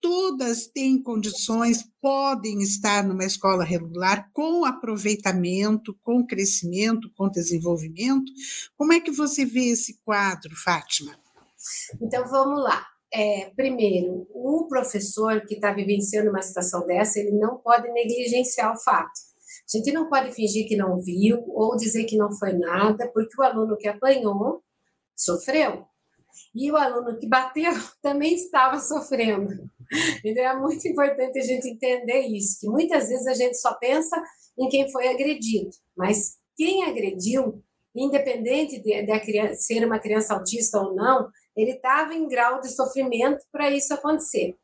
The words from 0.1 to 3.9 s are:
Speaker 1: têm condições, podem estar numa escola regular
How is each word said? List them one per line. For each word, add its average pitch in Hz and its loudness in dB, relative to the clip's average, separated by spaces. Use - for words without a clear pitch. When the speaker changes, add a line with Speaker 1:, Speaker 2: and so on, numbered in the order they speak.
Speaker 1:
têm 262 2
condições, 226 0
podem 269 0
estar 202 2
numa 190 0
escola 190 2
regular 175 0